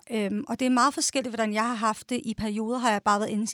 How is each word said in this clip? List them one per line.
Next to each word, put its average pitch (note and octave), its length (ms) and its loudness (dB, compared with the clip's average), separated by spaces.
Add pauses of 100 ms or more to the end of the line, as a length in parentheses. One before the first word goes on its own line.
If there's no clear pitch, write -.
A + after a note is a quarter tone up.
(120)
Øhm, G#3 360 -2
og A#3 120 -4
det C4 60 0
er B3+ 40 4
meget B3+ 240 4
forskelligt, C4 420 -2
hvordan A3 180 0
jeg G#3+ 140 2
har B3 80 -2
haft G#3+ 340 -2
det. B3 160 -2
I A3 80 -2
perioder A3 440 -2
har A#3+ 140 2
jeg G3+ 120 2
bare G#3 160 4
været G#3+ 120 -2
æng-, G#3+ 220 -2